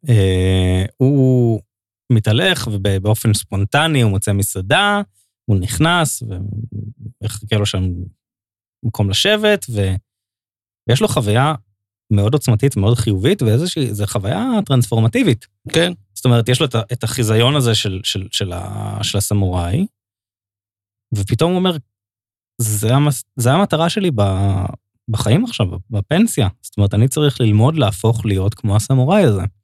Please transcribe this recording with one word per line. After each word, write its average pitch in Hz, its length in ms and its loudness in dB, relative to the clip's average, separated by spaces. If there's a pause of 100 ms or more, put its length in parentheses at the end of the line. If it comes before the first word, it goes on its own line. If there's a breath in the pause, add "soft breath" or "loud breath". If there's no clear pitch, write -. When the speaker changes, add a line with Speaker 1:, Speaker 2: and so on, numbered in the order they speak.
Speaker 1:
אה, 92 760 2 (120)
הוא 127 640 2 (500)
מתהלך, 123 600 0
ובאופן 101 640 0
ספונטני 139 680 0
הוא 107 100 4
מוצא 95 220 -2
מסעדה, 147 680 0 (480)
הוא 101 100 2
נכנס, 156 640 0
ומחכה 107 1300 -8
לו 104 80 0
שם 98 180 -4 (1000)
מקום 110 240 -2
לשבת, 208 600 0
ו-, 98 260 -2 (920)
ויש 123 120 4
לו 214 60 2
חוויה 127 460 2 (600)
מאוד 104 200 2
עוצמתית, 131 440 2
מאוד 107 200 2
חיובית, 117 440 0
ואיזושהי, 131 520 0
זו 104 140 -4
חוויה 147 380 -4 (200)
טרנספורמטיבית. 123 840 0 (220)
Speaker 2:
כן. 175 240 0 (200)
Speaker 1:
זאת - 120 -8
אומרת, 117 240 2
יש 123 100 2
לו 156 60 2
את 131 100 -6
ה-, 113 60 0 (120)
את 117 100 -6
החיזיון 113 520 0
הזה 120 200 2
של, 95 280 -4
של, 95 280 -6
של 95 220 -6
ה-, 101 500 -10
של - 140 -4
הסמוראי, 98 680 0 (1300)
ופתאום 113 360 0
הוא 185 80 0
אומר, 180 180 0 (840)
"זה 107 340 0
המס-, 147 280 0 (120)
זה 123 180 2
המטרה 165 360 2
שלי 185 260 0
ב-, 98 500 0 (440)
בחיים 117 360 2
עכשיו, 226 200 -2 (240)
בפנסיה." 143 580 0 (140)
זאת - 160 -12
אומרת, 101 160 2
אני 110 140 4
צריך 143 340 0
ללמוד 113 360 4
להפוך 113 480 0
להיות 98 280 0
כמו 101 220 -2
הסמוראי 135 480 2
הזה. 101 180 2 (220)